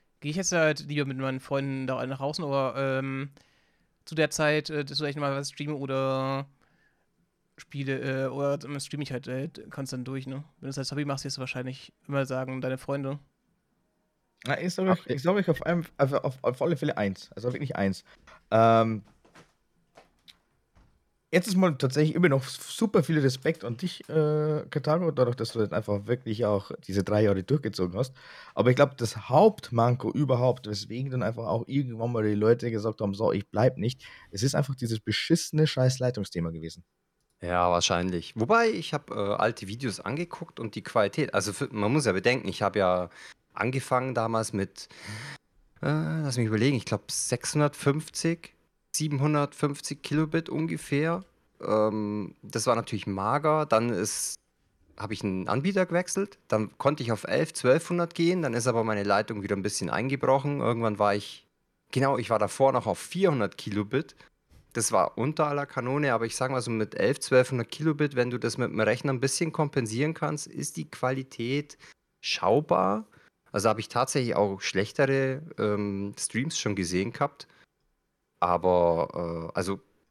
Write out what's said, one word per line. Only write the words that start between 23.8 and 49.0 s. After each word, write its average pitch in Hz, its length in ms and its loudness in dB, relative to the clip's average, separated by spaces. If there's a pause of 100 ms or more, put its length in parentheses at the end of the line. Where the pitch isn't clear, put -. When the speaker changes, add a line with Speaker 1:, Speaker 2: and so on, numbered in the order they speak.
Speaker 2:
äh, 151 600 0
Katago, 156 400 2
dadurch, 123 240 2
dass 117 180 -4
du 113 80 -2
jetzt 104 120 2
einfach 104 340 -2
wirklich 117 400 -2
auch 101 240 2 (160)
diese 95 160 0
drei 107 220 4
Jahre 98 180 2
durchgezogen 98 560 -2
hast. 131 160 -2 (400)
Aber 117 160 4
ich 123 60 6
glaub, 139 200 4
das 113 320 -6
Hauptmanko 123 840 4
überhaupt, 127 560 2
weswegen 107 420 -6
dann 127 140 -2
einfach 107 220 -4
auch 113 200 0
irgendwann 120 460 -2
mal 113 100 0
die 104 120 2
Leute 117 360 4
gesagt 110 300 -2
haben, 101 140 0
„So, 104 180 2
ich 98 180 -2
bleib 120 260 4
nicht“, 127 300 -4 (240)
es 98 140 -4
ist 139 100 2
einfach 139 220 0
dieses 113 240 -4
beschissene 156 640 0
scheiß 127 320 2
Leitungsthema 101 520 -4
gewesen. 82 340 -12 (560)
Speaker 3:
Ja, 87 300 2
wahrscheinlich. 87 680 0
Wobei, 220 320 4
ich 180 260 -4
hab, - 160 -6
äh, - 40 -8
alte 104 540 -2
Videos 117 320 -6
angeguckt 165 580 -8
und 113 160 -8
die 104 80 -8
Qualität, 110 520 0
also 101 180 0
für, - 200 -4
man 107 200 2
muss 143 140 2
ja 104 60 4
bedenken, 98 360 2
ich 92 140 -4
hab 98 120 0
ja 92 360 2 (440)
angefangen 127 600 0
damals 113 380 0
mit, - 360 -4 (920)
äh, - 60 -4
lass 156 500 -2
mich 120 100 2
überlegen, 113 300 2
ich 107 80 -4
glaub - 280 -4
sechshundertfünfzig, - 1400 -2 (420)
siebenhundertfünfzig 147 1040 0